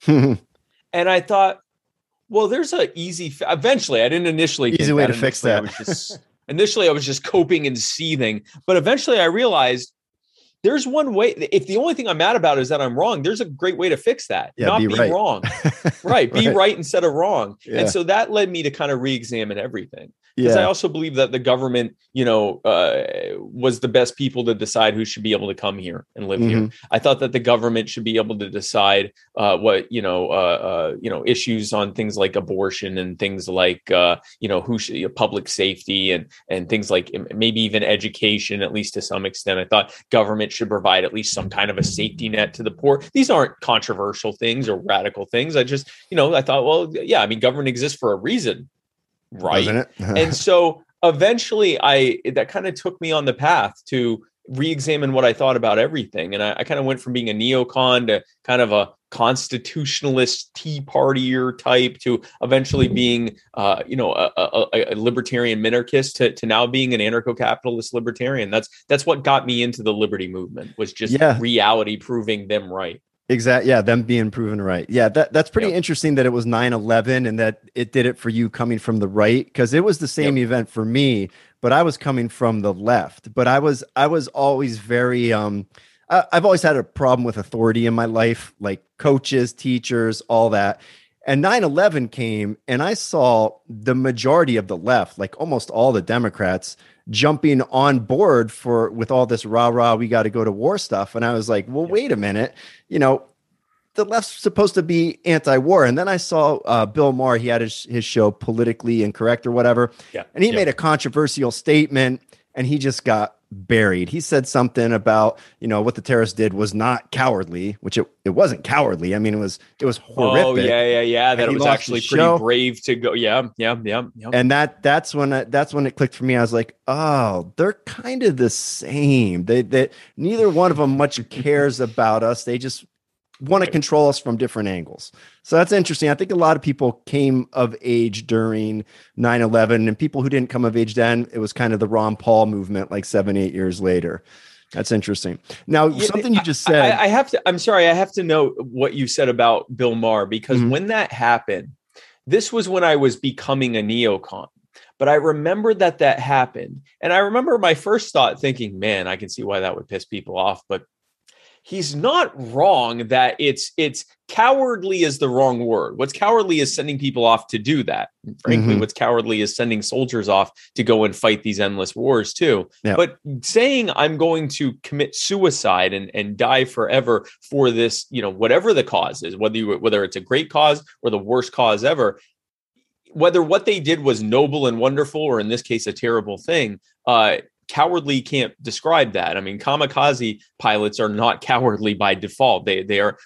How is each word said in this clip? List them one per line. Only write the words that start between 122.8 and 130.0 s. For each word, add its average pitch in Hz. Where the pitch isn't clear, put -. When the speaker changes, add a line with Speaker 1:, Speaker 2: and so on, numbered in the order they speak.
Speaker 2:
to 123
go. 117
Yeah, 117
yeah, 113
yeah, 110
yeah. 110
Speaker 1:
And 123
that, 147
that's 151
when 139
I, 131
that's 143
when 143
it 123
clicked 135
for 123
me. 127
I 120
was 113
like, 113
"Oh, 127
they're 185
kind 254
of 170
the 123
same. 120
They, 117
they, 127